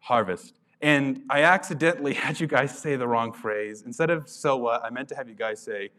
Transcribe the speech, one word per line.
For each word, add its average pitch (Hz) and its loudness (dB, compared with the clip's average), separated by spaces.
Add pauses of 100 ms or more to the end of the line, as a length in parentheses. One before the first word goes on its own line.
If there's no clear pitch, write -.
harvest. 104 -2 (240)
And 139 2
I 143 4
accidentally 165 2
<laughs> - -4
had 151 -4
you 160 -2
guys 139 0
say 147 -2
the 123 -2
wrong 117 0
phrase. 107 -6
Instead 160 0
of 160 -2
"So 135 0
what?" 117 0
I 113 -6
meant 131 -8
to 151 -10
have 127 -10
you 107 -20
guys 110 -6
say, 101 -8